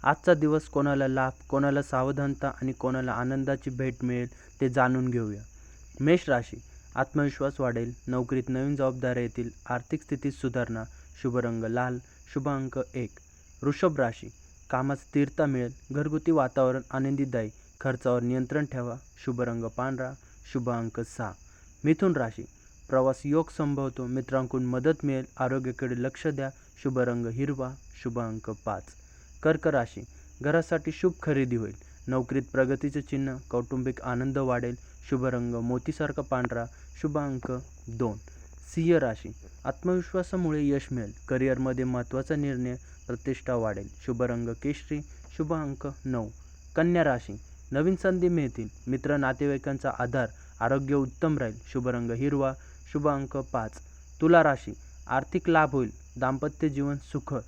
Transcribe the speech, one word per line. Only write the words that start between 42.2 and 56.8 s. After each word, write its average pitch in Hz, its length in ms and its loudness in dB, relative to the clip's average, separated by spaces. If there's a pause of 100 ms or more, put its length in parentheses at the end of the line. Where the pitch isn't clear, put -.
निर्णय, 127 400 -2 (320)
प्रतिष्ठा 123 480 -4
वाढेल, 104 320 -2 (180)
शुभ 123 180 0
रंग 120 260 -2 (120)
केशरी, 147 400 -4 (360)
शुभ 156 160 -2
अंक 147 340 -4 (180)
नऊ. 123 220 -2 (480)
कन्या 170 280 4
राशी, 120 360 0 (320)
नवीन 156 240 4
संधी 180 320 2
मिळतील, 139 400 0 (200)
मित्र 131 300 2
नातेवाईकांचा 139 840 0
आधार, 123 280 0 (320)
आरोग्य 135 360 2
उत्तम 139 420 2
राहील, 113 180 -2 (180)
शुभ 127 140 0
रंग 120 240 0
हिरवा, 135 420 2 (400)
शुभ 147 140 2
अंक 139 300 0
पाच. 123 340 -2 (500)
तुला 165 220 10
राशी, 135 300 2 (340)
आर्थिक 135 420 0
लाभ 156 220 6
होईल, 123 200 2 (260)
दाम्पत्य 135 520 0
जीवन 143 280 -2